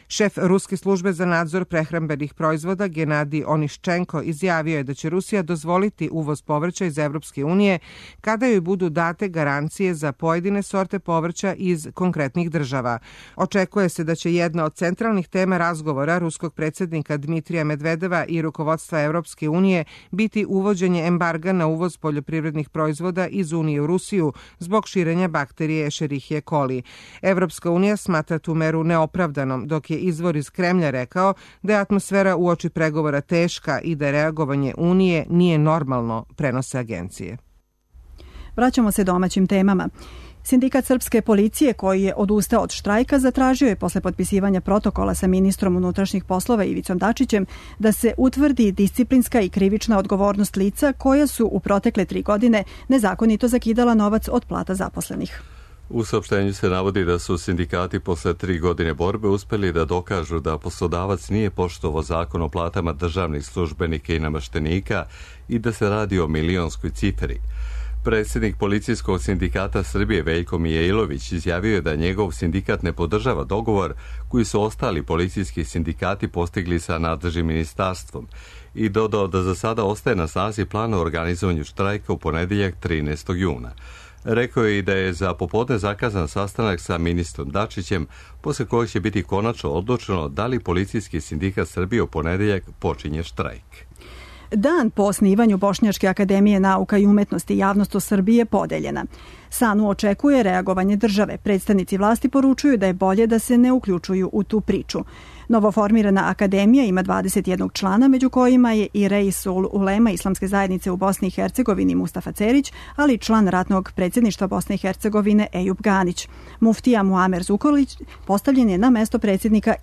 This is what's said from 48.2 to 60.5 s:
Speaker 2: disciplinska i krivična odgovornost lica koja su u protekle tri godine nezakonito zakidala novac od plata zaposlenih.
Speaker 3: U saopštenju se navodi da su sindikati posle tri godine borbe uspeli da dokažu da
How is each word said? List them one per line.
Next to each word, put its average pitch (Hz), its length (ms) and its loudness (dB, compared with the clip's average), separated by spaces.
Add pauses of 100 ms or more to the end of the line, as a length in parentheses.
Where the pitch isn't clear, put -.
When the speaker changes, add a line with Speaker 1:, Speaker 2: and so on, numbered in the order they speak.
Speaker 2:
disciplinska 233 680 2
i 190 80 2
krivična 196 500 2
odgovornost 202 580 0
lica 202 360 0
koja 277 340 2
su 240 200 0
u 190 140 0
protekle 202 440 0
tri 185 180 -6
godine 208 420 4 (240)
nezakonito 226 600 2
zakidala 233 460 2
novac 214 340 2
od - 160 0
plata 185 300 -4
zaposlenih. - 680 -8 (480)
Speaker 3:
U 117 140 -2
saopštenju 101 480 0
se 98 160 0
navodi 92 360 2
da 87 140 2
su 87 200 -2
sindikati 90 600 -2
posle 87 340 -2
tri 90 240 -2
godine 82 360 0
borbe 95 340 -2
uspeli 98 440 0
da 80 120 2
dokažu 85 540 -4
da 78 200 -2